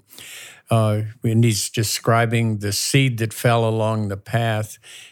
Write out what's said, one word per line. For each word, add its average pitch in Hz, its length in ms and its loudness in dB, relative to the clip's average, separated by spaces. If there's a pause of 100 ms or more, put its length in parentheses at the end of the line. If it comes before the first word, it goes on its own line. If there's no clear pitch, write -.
(680)
uh, 107 320 2 (200)
when 113 220 2
he's 107 260 0
describing 113 880 0
the 101 120 -4
seed 131 460 0
that 110 160 -4
fell 117 340 2
along 110 420 0
the 98 80 -6
path, 110 600 -2 (340)